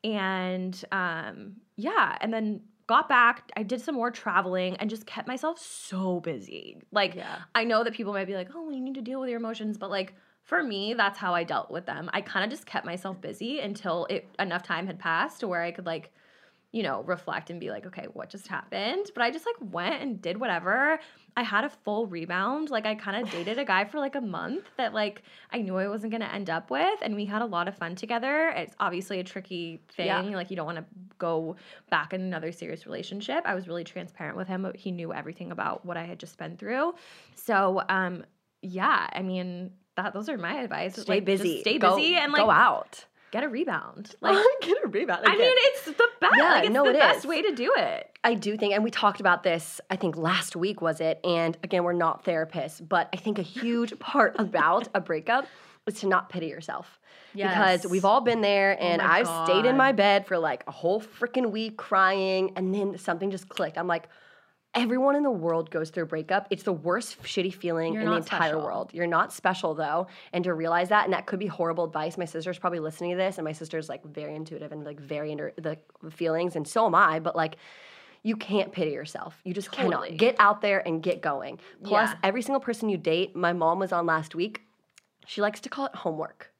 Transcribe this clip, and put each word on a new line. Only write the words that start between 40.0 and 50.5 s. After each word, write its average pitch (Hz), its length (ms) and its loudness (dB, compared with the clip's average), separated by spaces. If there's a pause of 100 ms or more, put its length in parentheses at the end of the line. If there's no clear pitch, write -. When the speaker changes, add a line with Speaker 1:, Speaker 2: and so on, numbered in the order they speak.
Speaker 1:
those 208 140 -6
are 269 120 -4
my 175 160 -4
advice. 190 400 -6
Speaker 2:
Stay 202 240 -4
Speaker 1:
Like, 190 80 -4
just 196 160 2
Speaker 2:
busy. 165 180 0
Speaker 1:
stay 247 160 2
Speaker 2:
Go, 190 200 6
Speaker 1:
busy 330 180 4
and, 294 180 2
Speaker 2:
go 220 140 6
Speaker 1:
like, 165 100 8
Speaker 2:
out. - 480 4 (240)
Speaker 1:
get 226 140 -2
a 302 60 -2
rebound. 226 680 -6
Speaker 2:
<laughs> - 40 -16
Speaker 1:
Like, 403 220 6 (180)
Speaker 2:
Get 381 220 2
a - 40 -2
rebound 202 400 0
Speaker 1:
I - 60 8
Speaker 2:
again. 415 60 4
Speaker 1:
mean, 508 200 8
it's 554 260 4
the 466 220 4 (120)
best. - 180 6
Speaker 2:
Yeah, 339 160 8
Speaker 1:
Like, 233 120 6
it's 214 80 2
Speaker 2:
no, 277 120 6
Speaker 1:
the 254 60 8
Speaker 2:
it 285 80 6
Speaker 1:
best - 200 8
Speaker 2:
is. - 80 -10
Speaker 1:
way 320 160 0
to 415 100 2
do 240 220 0
it. 127 340 -2 (140)
Speaker 2:
I 233 120 4
do 202 220 -2
think, 208 160 0
and 214 100 2
we 233 80 0
talked 202 280 2
about 180 240 4
this, 165 460 -2
I 190 80 0
think 165 200 -2
last 175 380 0